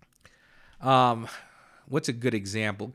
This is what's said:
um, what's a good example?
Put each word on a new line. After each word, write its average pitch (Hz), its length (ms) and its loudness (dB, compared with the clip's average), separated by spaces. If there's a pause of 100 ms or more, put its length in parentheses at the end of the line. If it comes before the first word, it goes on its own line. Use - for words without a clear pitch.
(840)
um, 123 440 4 (640)
what's 143 220 -2
a - 20 -2
good 117 220 -2
example? 104 600 -4